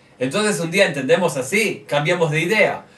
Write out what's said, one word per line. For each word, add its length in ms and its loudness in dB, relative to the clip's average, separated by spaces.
Entonces 400 0
un 100 -4
día 160 4
entendemos 500 0
así, 520 -2
cambiamos 420 0
de 120 0
idea. 420 0